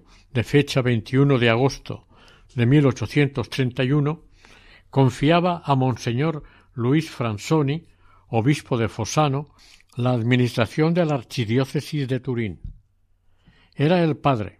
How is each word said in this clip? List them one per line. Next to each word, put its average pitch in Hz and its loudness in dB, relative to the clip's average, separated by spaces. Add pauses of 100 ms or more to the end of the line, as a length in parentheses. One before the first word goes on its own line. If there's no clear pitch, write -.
(320)
de 110 -2
fecha 143 2
veintiuno 127 2
de 117 4
agosto 123 -2 (480)
de 120 0
mil 139 6
ochocientos 131 -2
treinta 131 -2
y 127 0
uno, 147 -2 (640)
confiaba 160 2
a 143 0
Monseñor 131 -2 (280)
Luis 135 -2
Fransoni, 139 -2 (420)
obispo 120 0
de 113 0
Fossano, 143 -2 (460)
la 123 0
administración 123 0
de 175 2
la 151 0
archidiócesis 131 -4
de 127 -4
Turín. 117 -6 (1160)
Era 170 2
el 156 0
padre, 107 -2